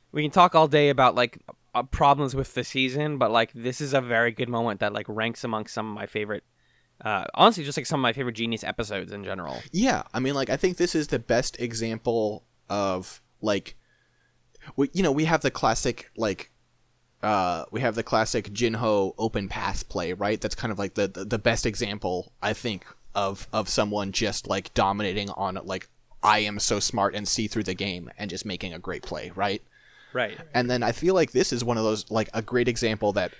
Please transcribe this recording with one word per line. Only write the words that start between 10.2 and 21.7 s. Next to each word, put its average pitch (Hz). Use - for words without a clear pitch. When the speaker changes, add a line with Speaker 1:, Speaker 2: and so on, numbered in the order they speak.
Speaker 2:
like, 135
I 139
think 180
this 175
is 156
the 139
best 120
example 113
of, 98
like, 104
we, 139
you 185
know, 160
we 151
have 160
the 175
classic, -
like, 104
uh, 90
we 110
have 117
the 113
classic 110
Jinho 107
open 107
path -
play, 87
right? 98
That's 107
kind 113
of, 95
like, 101
the, 101
the, 98
the 107
best 113
example, 101